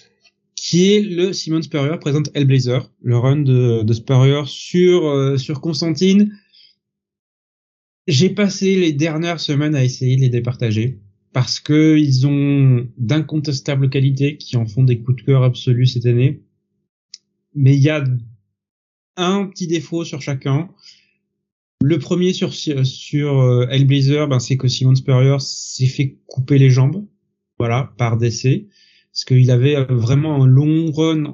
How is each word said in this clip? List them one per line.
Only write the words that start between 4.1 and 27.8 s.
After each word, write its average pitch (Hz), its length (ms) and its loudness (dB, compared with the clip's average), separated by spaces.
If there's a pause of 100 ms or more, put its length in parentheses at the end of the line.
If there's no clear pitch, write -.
sur, 180 600 0
euh, 139 300 0
sur 135 240 -6
Constantine. 185 720 0 (1700)
J'ai 175 240 2
passé 196 460 -2
les 175 160 0
dernières 160 480 -4
semaines 151 340 -2
à 131 100 0
essayer 127 320 -2
de 135 60 2
les 127 80 2
départager, 117 720 -4 (340)
parce - 260 -4
que 156 380 2
ils 135 280 2
ont 139 720 2
d'incontestables 143 920 -2
qualités 139 480 0
qui - 180 -8
en 117 80 0
font 107 200 -2
des 120 180 0
coups 123 160 -4
de - 80 -14
cœur 135 160 2
absolus 127 460 0
cette 117 180 -4
année. 123 360 0 (1120)
Mais 139 220 4
il 139 60 2
y 151 80 4
a 151 120 -2 (1160)
un 190 280 -2
petit 190 200 -10
défaut 165 360 -6
sur 160 200 -12
chacun. 139 480 -4 (1120)
Le 151 160 2
premier 180 340 -2
sur, 180 220 -6
sur, 143 840 -4
euh, 123 320 2
Hellblazer, 139 580 2
ben, 131 120 0
c'est 131 160 -4
que 131 100 -2
Simon 131 280 2
Spurrier 131 460 2
s'est - 460 -6
fait 135 400 -4
couper 135 300 -2
les 135 140 6
jambes, 139 360 0 (520)
voilà, 120 400 -4